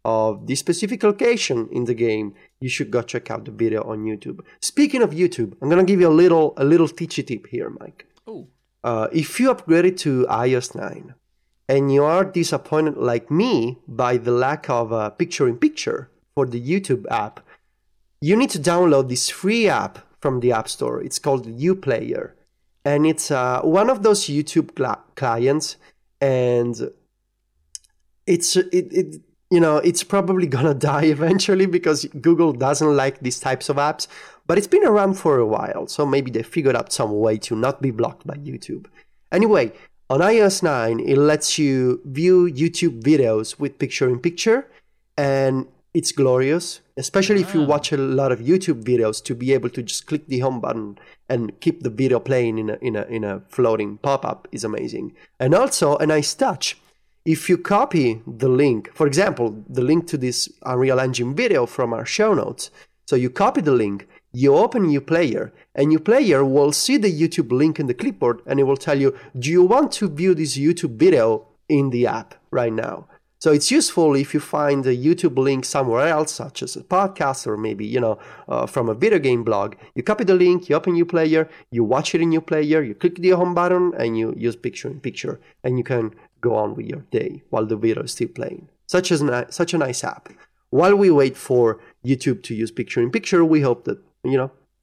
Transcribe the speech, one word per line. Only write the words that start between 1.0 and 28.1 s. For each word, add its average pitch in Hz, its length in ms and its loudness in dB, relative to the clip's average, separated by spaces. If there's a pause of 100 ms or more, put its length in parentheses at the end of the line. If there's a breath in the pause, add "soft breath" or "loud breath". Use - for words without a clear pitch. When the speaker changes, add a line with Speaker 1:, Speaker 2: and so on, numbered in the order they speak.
Speaker 1:
location 208 720 0
in 123 120 -4
the 120 80 -2
game, 107 420 -2 (260 soft breath)
you 131 80 -6
should 123 220 -6
go 117 120 -2
check - 280 -8
out - 140 -10
the - 60 -16
video 107 320 -2
on 107 220 -8
YouTube. 107 360 -10 (220 soft breath)
Speaking 277 400 0
of 185 80 2
YouTube, 151 500 -2
I'm 135 80 -4
gonna 175 160 4
give 185 160 4
you 170 80 6
a 156 140 6
little, 165 340 4
a 139 80 -2
little 160 240 4
teachy 165 380 -10
tip 113 220 -10
here, - 200 -6 (120)
Mike. - 260 -20 (220)
Speaker 2:
Ooh. 220 180 -18 (380)
Speaker 1:
Uh, 113 280 -2
if 156 280 -2
you 254 120 4
upgraded 175 460 2
to 131 300 0
I 123 260 0
O 123 40 2
S - 160 -8
nine, - 400 -12 (540)
and 139 240 2
you 143 120 4
are 175 200 2
disappointed 156 720 -2
like 120 320 -2
me 151 500 0 (100)
by 123 280 0
the 120 140 -2
lack 135 400 0
of 117 220 -2
a 107 180 -2
picture-in-picture 151 960 -2 (280)
for 135 100 0
the 120 160 -6
YouTube 143 480 -2
app, 110 300 -6 (800 soft breath)
you 160 120 2
need 254 140 2
to 185 100 -6
download 151 520 4
this 123 180 -4
free 214 400 0
app 107 300 -2 (240)
from 131 180 -2
the 123 100 2
App 110 200 0
Store. 123 320 -6
It's - 160 -8
called 135 280 -2
Uplayer, 123 840 -4 (500)
and 147 220 2
it's, 156 260 0
uh, 127 320 0
one 190 280 2
of 214 120 -2
those 208 220 4
YouTube 147 500 -2
cli-, 123 280 -4 (140)
clients, 131 600 -2 (420 soft breath)
and 123 720 0 (1400)